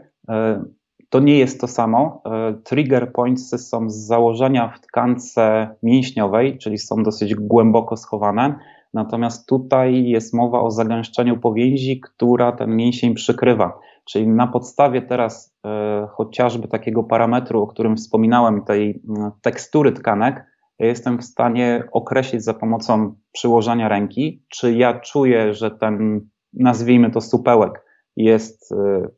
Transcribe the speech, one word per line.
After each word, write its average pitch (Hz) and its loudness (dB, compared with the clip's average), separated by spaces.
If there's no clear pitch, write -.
E, 110 -2
to 131 2
nie 143 6
jest 127 2
to - -4
samo. 123 -2
E, 110 -4
trigger 127 0
pointsy 127 -2
są 113 -6
z 107 -8
założenia 117 0
w - -18
tkance 113 0
mięśniowej, 120 0
czyli 107 -6
są 110 -4
dosyć 107 -2
głęboko 110 2
schowane. 110 -2
Natomiast 117 -6
tutaj 131 2
jest 113 -2
mowa 120 0
o 113 0
zagęszczeniu 113 -2
powięzi, 131 0
która 120 0
ten 113 -4
mięsień 120 0
przykrywa. 110 0
Czyli 110 -2
na 117 4
podstawie 123 0
teraz, 123 -6
e, 107 -4
chociażby 113 -4
takiego 113 -4
parametru, 117 0
o 104 -2
którym 110 -2
wspominałem, 110 2
tej, 104 -2
mm, 104 -6
tekstury 127 0
tkanek, 117 -2
ja 113 0
jestem 120 -2
w 120 -10
stanie 120 0
określić 120 -2
za 110 -2
pomocą 113 -2
przyłożenia 117 0
ręki, 104 -4
czy 120 0
ja 120 2
czuję, 117 2
że 107 -4
ten, 107 -2
nazwijmy 120 4
to 117 -2
supełek, 113 2
jest, 110 0
e, 98 -2